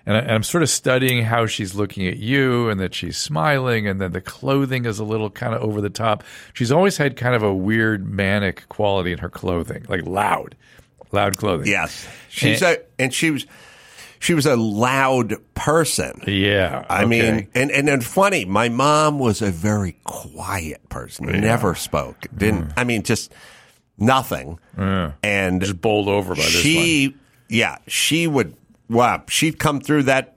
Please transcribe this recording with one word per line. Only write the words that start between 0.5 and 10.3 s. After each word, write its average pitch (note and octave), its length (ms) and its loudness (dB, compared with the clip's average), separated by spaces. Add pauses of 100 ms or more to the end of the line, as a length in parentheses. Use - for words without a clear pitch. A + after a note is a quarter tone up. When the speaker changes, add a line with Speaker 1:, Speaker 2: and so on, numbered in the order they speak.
Speaker 1:
of C3+ 40 2
studying B2+ 540 0
how A2+ 240 0
she's G2 300 -6
looking G2 320 -2
at F2 80 -4
you A#2+ 540 0
and G2 100 -2
that F2+ 120 -4
she's D#2+ 260 -8
smiling C3+ 680 0
and G2 140 -2
then F#2+ 100 -4
the F2 100 -6
clothing C3 640 -2
is A2 140 -4
a A2 60 -6
little G#2+ 260 -2
kinda A#2 300 -4
over G#2+ 200 -2
the G2+ 100 -2
top. G#2 340 -2 (280)
She's A#2+ 200 0
always F#3 240 4
had C#3 200 0
kind B2 200 0
of G#2+ 80 2
a G2+ 100 2
weird G#2+ 500 2
manic G2 640 -2
quality G2 440 0
in E2+ 60 -6
her - 120 -8
clothing, - 580 -6
like, F#2 160 -4
loud, F#2+ 520 -2 (560)